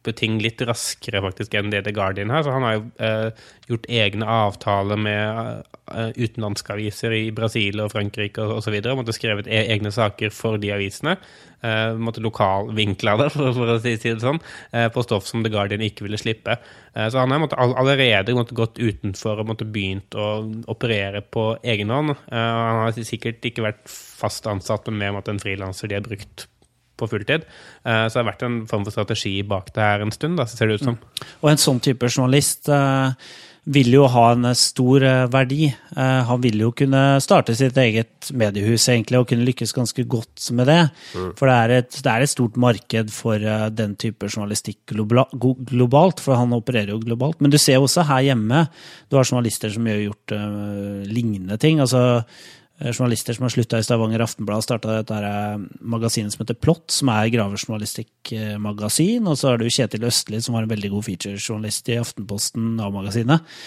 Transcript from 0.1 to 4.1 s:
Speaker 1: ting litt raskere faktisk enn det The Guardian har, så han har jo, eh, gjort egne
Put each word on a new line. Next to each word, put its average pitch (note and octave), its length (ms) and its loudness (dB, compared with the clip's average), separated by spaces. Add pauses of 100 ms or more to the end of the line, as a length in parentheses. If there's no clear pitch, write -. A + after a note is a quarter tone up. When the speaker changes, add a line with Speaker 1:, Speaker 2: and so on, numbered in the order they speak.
Speaker 1:
ting A2 240 0
litt A2+ 180 -4
raskere - 640 -4
faktisk G2 320 -6
enn G#2 160 0
det G2+ 160 -2
The G#2+ 60 -4
Guardian G2+ 380 -2
har, D3+ 140 0
så C#3+ 80 -2
han C3 100 -2
har A#2 140 0
jo, A2 240 -6
eh, A2 320 -2 (380)
gjort A2+ 180 -6
egne A2 380 0